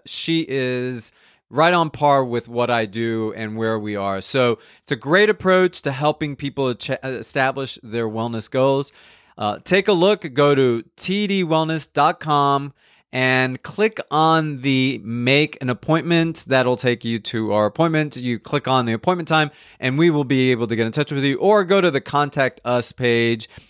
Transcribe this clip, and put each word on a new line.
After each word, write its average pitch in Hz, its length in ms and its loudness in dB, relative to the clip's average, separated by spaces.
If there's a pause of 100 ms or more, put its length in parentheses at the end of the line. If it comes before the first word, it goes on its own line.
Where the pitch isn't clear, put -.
she 165 420 -4
is 127 640 -4 (380)
right 160 240 2
on 165 160 2
par 143 340 2
with 117 240 -4
what 120 240 -2
I 113 140 0
do 113 500 -4
and 110 220 -8
where 113 200 -2
we 104 200 -6
are. 98 240 -4
So 123 380 0 (220)
it's - 120 -8
a - 20 0
great 180 340 2
approach 185 520 2
to 143 100 -4
helping 147 460 -2
people 139 320 -4
ach-, 120 200 -8 (140)
establish 131 800 -4
their 113 240 -4
wellness 113 420 -6
goals. 135 440 0 (440)
Uh, 104 280 -4
take 196 240 2
a 208 40 4
look, 175 400 0
go 143 220 4
to 123 280 2 (120)
T 202 320 -2
D 190 160 0
wellness 160 480 -2
dot 151 300 0
com 143 520 0 (380)
and 131 520 0
click 214 360 -2 (120)
on 156 480 2
the 131 440 0
Make 127 600 2
an 127 80 0
Appointment. 165 760 0
That'll 127 280 2
take 120 280 -2
you 113 140 -2
to 107 360 -4
our 107 120 4
appointment. 156 500 0
You 123 220 -4
click - 300 -4
on 127 180 2
the 113 80 0
appointment 175 340 -2
time 156 220 2 (300)
and 131 180 -2
we 170 140 4
will 147 140 0
be 131 260 2
able 117 160 0
to 113 80 -4
get 113 100 0
in 113 60 -2
touch 147 200 -4
with 139 120 -2
you, 139 160 0
or 202 240 4
go 190 180 2
to 175 80 2
the 135 120 0
Contact 143 600 -2
Us 123 280 -2
page 117 580 0 (200)